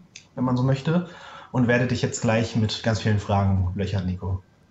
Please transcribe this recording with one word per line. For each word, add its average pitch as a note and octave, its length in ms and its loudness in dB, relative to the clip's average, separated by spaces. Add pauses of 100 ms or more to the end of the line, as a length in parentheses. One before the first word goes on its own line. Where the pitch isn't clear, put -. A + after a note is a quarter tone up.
(340)
wenn B2 100 -2
man B2 120 2
so B2 60 0
möchte. D#3+ 480 0 (420)
Und A#2+ 160 2
werde A#2+ 200 4
dich A#2+ 120 0
jetzt - 220 -2
gleich A2+ 340 2
mit G#2+ 260 0
ganz A2 180 0
vielen G#2+ 180 2
Fragen F#2+ 560 2
löchern, F#2+ 320 -2
Nico. F#2 360 -4 (280)